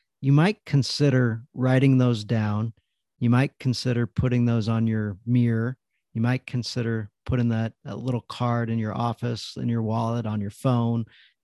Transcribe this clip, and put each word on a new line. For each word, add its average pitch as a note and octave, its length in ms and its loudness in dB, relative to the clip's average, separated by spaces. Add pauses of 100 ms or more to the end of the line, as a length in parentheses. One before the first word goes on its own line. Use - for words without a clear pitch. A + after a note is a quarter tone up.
(220)
You C3+ 120 2
might E3+ 320 2
consider B2+ 800 0 (100)
writing B2+ 460 4
those A#2+ 240 2
down. G#2+ 500 -2 (460)
You A#2+ 100 2
might B2+ 300 2
consider A#2+ 480 -2
putting B2 380 0
those A#2 220 2
on A2+ 200 0
your G#2 300 -2 (100)
mirror. A#2+ 500 2 (380)
You A2 60 -2
might B2 260 0
consider A2+ 640 -4 (160)
putting A#2+ 220 2
that, A2+ 240 -2 (120)
that - 140 -10
little A#2+ 280 -4
card A#2+ 440 -2
in A2+ 80 -2
your G#2+ 180 -4
office, A#2 600 -4
in B2 120 -4
your A#2 140 -2
wallet, A2+ 420 -2
on G#2+ 160 -4
your G2+ 80 -6
phone, A#2 560 0 (380)